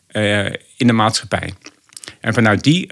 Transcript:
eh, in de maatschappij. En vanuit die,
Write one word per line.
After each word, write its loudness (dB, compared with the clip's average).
eh, 0
in 2
de 6
maatschappij. -2
En -4
vanuit 2
die, 2